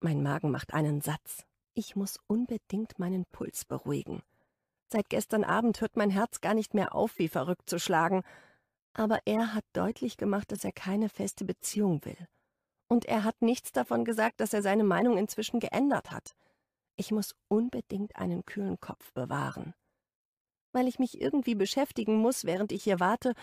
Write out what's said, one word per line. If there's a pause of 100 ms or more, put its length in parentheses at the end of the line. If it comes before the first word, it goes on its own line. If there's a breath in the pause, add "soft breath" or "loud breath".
Mein
Magen
macht
einen
Satz. (300)
Ich
muss
unbedingt
meinen
Puls
beruhigen. (680)
Seit
gestern
Abend
hört
mein
Herz
gar
nicht
mehr
auf,
wie
verrückt
zu
schlagen. (680 loud breath)
Aber
er
hat
deutlich
gemacht,
dass
er
keine
feste
Beziehung
will. (600)
Und
er
hat
nichts
davon
gesagt,
dass
er
seine
Meinung
inzwischen
geändert
hat. (600)
Ich
muss (140)
unbedingt
einen
kühlen
Kopf
bewahren. (1000)
Weil
ich
mich
irgendwie
beschäftigen
muss,
während
ich
hier
warte, (100)